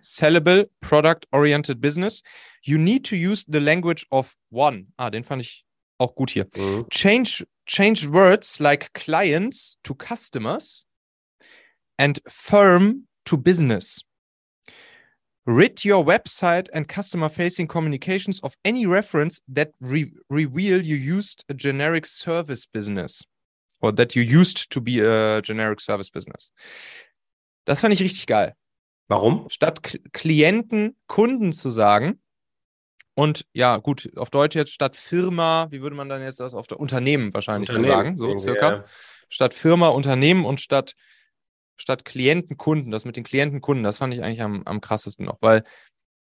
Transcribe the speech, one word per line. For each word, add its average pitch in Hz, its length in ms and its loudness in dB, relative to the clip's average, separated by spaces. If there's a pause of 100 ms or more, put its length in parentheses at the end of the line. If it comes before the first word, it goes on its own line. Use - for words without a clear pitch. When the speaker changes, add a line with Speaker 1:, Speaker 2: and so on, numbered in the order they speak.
Speaker 1:
sellable, 170 680 4 (100)
product-oriented 147 1000 2
business, 151 400 -2 (420)
you 147 140 0
need 208 280 2
to 214 100 -6
use 185 320 -2
the 151 120 0
language 165 520 0
of 135 240 -2 (160)
one. 117 360 -2 (100)
Ah, 123 120 -6
den 113 140 -8
fand 135 180 -8
ich - 240 -18 (340)
auch 123 160 -2
gut 131 160 -4
hier. 95 240 -2
Speaker 2:
Mhm. 98 340 -4
Speaker 1:
Change, 220 560 2 (200)
change 196 460 2
words 190 480 4
like 147 340 2
clients 175 880 -2
to - 100 -10
customers. - 920 -8 (1160)
And 139 260 2
firm 202 800 4 (180)
to - 120 0
business. 135 680 0 (1400)
Rid 139 400 2
your 196 180 4
website 180 680 0
and 156 140 -6
customer-facing 175 800 -4
communications 170 760 -4
of 131 200 -12
any 233 240 -2
reference 175 600 0
that 147 320 -2
re-, 131 340 -4 (160)
reveal 160 520 0
you 156 140 -4
used 160 540 -6
a 143 40 -10
generic 139 540 -2
service 165 580 -6
business 101 580 -8 (580)
or 110 100 2
that 120 240 0
you 120 80 2
used 156 480 4
to 131 100 -4
be 120 180 -2
a 110 420 2
generic 107 380 -4
service 101 300 -6
business. - 420 -14 (1120)
Das - 160 0
fand 214 120 4
ich 185 80 2
richtig 185 260 -4
geil. 104 260 0 (540)
Speaker 2:
Warum? 113 420 2
Speaker 1:
Statt - 340 -4
K-, - 160 -14 (140)
Klienten, 208 840 0 (120)
Kunden 220 460 0
zu - 160 -8
sagen 110 500 2 (960)
und, 151 400 0
ja, 123 240 2
gut, 135 400 -6
auf 123 140 -10
Deutsch 147 240 2
jetzt 147 180 -4
statt 135 220 -4
Firma, 170 720 -2
wie 139 120 -16
würde 143 140 -12
man 139 140 -12
dann 135 140 -10
jetzt 131 160 -12
das 127 160 -10
auf 110 120 -12
der, - 120 -14
Unternehmen 131 540 -2
wahrscheinlich 104 360 -4
zu 120 60 -4
Speaker 2:
Unternehmen, 113 220 2
Speaker 1:
sagen, 143 200 -2
so 117 100 -4
Speaker 2:
irgendwie, 101 160 -4
Speaker 1:
circa. 120 280 2
Speaker 2:
ja. 104 140 -6 (440)
Speaker 1:
Statt - 240 0
Firma, 170 360 4
Unternehmen 139 560 2
und 135 160 -4
statt, - 340 -2 (800)
statt - 280 -8
Klienten, 143 520 -2
Kunden, 151 340 -2
das 110 140 -6
mit 120 120 -12
den 120 60 -10
Klienten, 143 360 -2
Kunden, 131 240 -2
das 104 140 -2
fand 131 160 -4
ich 120 100 -8
eigentlich 113 180 -6
am, 104 240 -6
am 101 160 -6
krassesten 101 440 -6
noch, - 160 -10
weil, 110 220 6 (640)